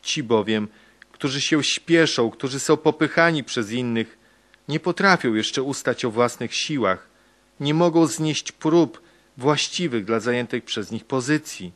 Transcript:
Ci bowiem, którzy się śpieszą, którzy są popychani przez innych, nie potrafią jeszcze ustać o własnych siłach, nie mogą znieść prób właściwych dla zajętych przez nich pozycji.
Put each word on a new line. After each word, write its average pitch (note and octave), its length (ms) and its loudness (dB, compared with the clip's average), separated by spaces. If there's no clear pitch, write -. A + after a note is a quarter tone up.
Ci - 200 -4
bowiem, G#2+ 460 0
którzy C#3 280 -4
się C#3+ 240 0
śpieszą, D3 640 2
którzy C3+ 300 -8
są D#3 160 4
popychani D#3 680 2
przez G#2+ 280 -6
innych, A#2 460 -4
nie D3+ 120 -4
potrafią F3 540 2
jeszcze G#2+ 280 -2
ustać C3 420 -4
o A#2+ 60 0
własnych A#2 440 0
siłach, G#2 540 -2
nie D3 140 0
mogą E3 320 4
znieść - 460 -4
prób D#3+ 480 2
właściwych C#3 680 -2
dla A2+ 160 -2
zajętych A#2+ 440 -4
przez G2+ 260 -8
nich A2 140 -8
pozycji. C3 720 -4